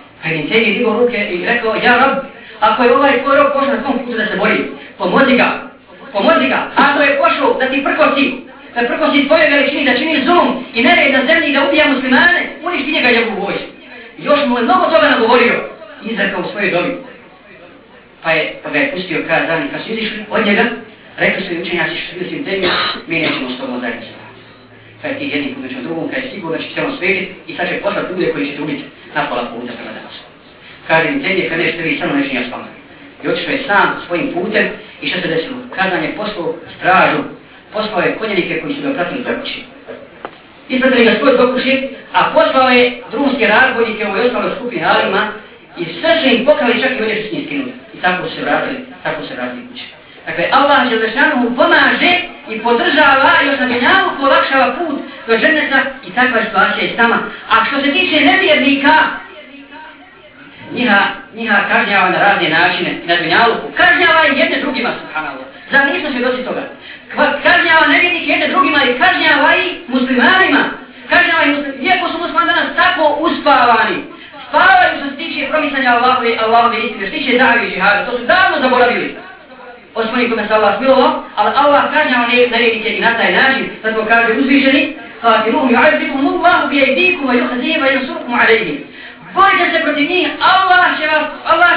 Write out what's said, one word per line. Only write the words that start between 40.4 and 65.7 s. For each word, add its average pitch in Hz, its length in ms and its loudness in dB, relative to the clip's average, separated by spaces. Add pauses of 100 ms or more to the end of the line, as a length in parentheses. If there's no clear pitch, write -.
Ispratili 247 360 2
ga 208 100 4
skroz 269 220 2
do 247 160 2
kuće, 262 200 -2 (400)
a 185 80 2 (120)
poslao 269 360 4
je 247 140 4 (280)
drumske 247 360 0
razbojnike 220 580 0
u 202 40 -4
ovoj 214 160 -2
ostaloj 208 300 -2
skupini 170 300 -6
alima 196 360 0 (560)
i 175 80 -4
sve 262 260 -2 (100)
su 262 60 0
im 247 180 2
pokrali, 262 360 2
čak 262 100 0
i 214 120 -4
odjeću 208 260 -4
s - 40 -12
njih - 120 -6
skinuli. 277 280 -6 (200)
I - 80 -18
tako 180 260 -2
su - 80 -10
se - 60 -10
vratili, - 360 -2 (260)
tako 156 180 -6
su 143 60 -10
se 135 80 -12
vratili 123 320 -10
kuće. - 160 -16 (420)
Dakle, - 260 -4
Allah 285 280 4 (100)
dželle 220 220 0
šanuhu 269 440 0
pomaže 330 580 2 (360)
i 220 100 -8
podržava, 269 720 2 (140)
još 277 140 -2
na 254 60 -2
dunjaluku 285 580 0
olakšava 262 540 2
put 320 180 -4 (320)
do 226 100 2
dženneta 269 420 2 (280)
i 180 40 -14
takva 233 340 0
situacija - 380 0
je 180 100 -4
s - 40 -10
nama. 226 200 2 (320)
A 233 160 4
što 285 160 -4
se 285 100 0
tiče 302 340 2
nevjernika, 285 720 4 (1800)
njiha, 226 280 2 (340)
njiha 220 220 0 (140)
kažnjava 190 380 2
na 160 100 0
razne 185 300 2
načine, 165 420 0 (140)
na 170 100 0
dunjaluku. 175 520 0 (100)
Kažnjava 330 500 4
i 277 120 0
jedne 311 220 0
drugima, 240 280 -4 (100)
subhanallah. - 460 -10 (260)